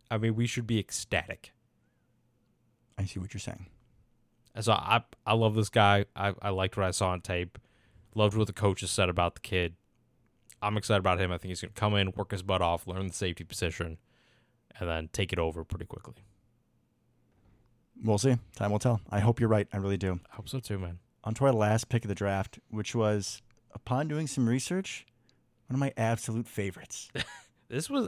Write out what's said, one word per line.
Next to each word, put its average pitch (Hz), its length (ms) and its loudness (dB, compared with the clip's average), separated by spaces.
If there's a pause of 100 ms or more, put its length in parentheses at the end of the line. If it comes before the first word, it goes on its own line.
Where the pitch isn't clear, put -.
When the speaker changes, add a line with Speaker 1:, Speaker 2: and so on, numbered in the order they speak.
(100)
Speaker 1:
I 113 80 0
mean, 110 160 2
we 117 120 0
should 117 200 -4
be 113 120 2
ecstatic. - 720 -4 (1500)
Speaker 2:
I 95 60 -2
see - 160 -6
what 95 120 -10
you're 101 80 -10
saying. - 260 -12 (960)
Speaker 1:
So 110 120 2
I, 110 300 4 (220)
I 107 80 2
love 113 220 4
this 110 160 2
guy. 101 340 6 (100)
I, 98 280 -2
I 101 80 -2
liked 95 260 -2
what 101 80 2
I 92 60 2
saw 92 200 0
on 90 120 -4
tape. 87 360 -4 (560)
Loved 107 220 4
what 107 120 4
the 101 40 -10
coaches 98 380 0
said 92 180 2
about 87 280 2
the - 40 -18
kid. 87 360 -2 (840)
I'm 104 160 0
excited 104 240 2
about 92 200 2
him. 90 100 0
I 87 80 -4
think 92 120 -10
he's 90 120 -8
gonna 87 120 -12
come 104 200 2
in, 98 220 2
work 101 160 -6
his 92 100 -6
butt 95 180 0
off, 85 260 0
learn 95 200 -6
the 87 80 -8
safety 87 300 -4
position, 82 520 -6 (800)
and 87 100 -4
then 80 240 -4
take 98 200 -2
it 87 60 -2
over 82 260 0
pretty - 220 -8
quickly. - 280 -16 (1900)
Speaker 2:
We'll 107 160 4
see. 127 180 4 (180)
Time 104 180 -2
will 107 60 0
tell. 113 300 2
I 104 120 0
hope 117 200 4
you're 117 80 4
right. 107 240 4
I 104 60 -4
really 98 180 0
do. 90 240 -2 (100)
Speaker 1:
I - 60 -18
hope - 140 -14
so 135 100 -6
too, 101 180 -6
man. 87 200 -8 (260)
Speaker 2:
On 110 100 -4
to 139 120 2
our 135 60 6
last 107 360 2
pick 117 160 0
of 101 60 -6
the 98 40 -2
draft, 98 440 -2 (100)
which 107 260 -6
was, 107 460 0 (340)
upon 131 320 -2
doing 151 200 -2
some 131 200 2
research, 135 600 -2 (600)
one 127 100 -4
of 139 40 0
my 139 160 0
absolute 113 520 -2
favorites. - 640 -8
Speaker 1:
<laughs> - 60 -6 (480)
This 139 220 -6
was, 277 180 0